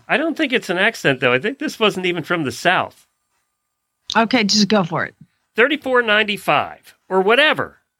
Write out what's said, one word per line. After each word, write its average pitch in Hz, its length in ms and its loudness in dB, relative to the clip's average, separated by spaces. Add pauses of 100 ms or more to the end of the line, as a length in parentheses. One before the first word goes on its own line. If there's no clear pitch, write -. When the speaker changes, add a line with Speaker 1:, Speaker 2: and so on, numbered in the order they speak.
Speaker 1:
I 185 120 0
don't 311 180 -2
think 285 160 -2
it's 233 180 -4
an 175 80 -2
accent, 185 400 0
though. 127 140 2
I 127 80 2
think 233 180 -6
this 294 220 -8
wasn't 185 260 0
even 175 160 -2
from 170 220 -2
the 120 80 -2
South. 170 560 -2 (1080)
Speaker 2:
Okay, 226 280 2
just 202 240 0
go 208 160 2
for 147 200 -4
it. - 120 -10 (400)
Speaker 1:
Thirty-four 262 460 2
ninety-five 196 920 -2 (120)
or 190 120 2
whatever. 220 580 2 (220)